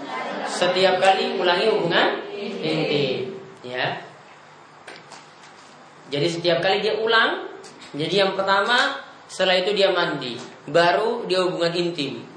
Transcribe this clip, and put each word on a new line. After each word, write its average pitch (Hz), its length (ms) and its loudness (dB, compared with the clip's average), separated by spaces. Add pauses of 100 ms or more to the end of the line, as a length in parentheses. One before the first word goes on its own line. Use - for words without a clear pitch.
(500)
setiap 185 480 2
kali 190 400 4
ulangi 180 320 2
hubungan 196 520 2 (360)
intim, 147 800 -2 (240)
ya. 127 400 -6 (2000)
Jadi 143 160 0
setiap 165 320 0
kali 196 240 0
dia 208 160 -2
ulang, 233 520 0 (440)
jadi 170 320 0
yang 190 80 -2
pertama 208 640 2 (320)
setelah 185 320 2
itu 202 160 0
dia 185 160 4
mandi, 147 400 -2 (320)
baru 185 640 2
dia 180 160 2
hubungan 170 240 0
intim, 156 560 -4 (100)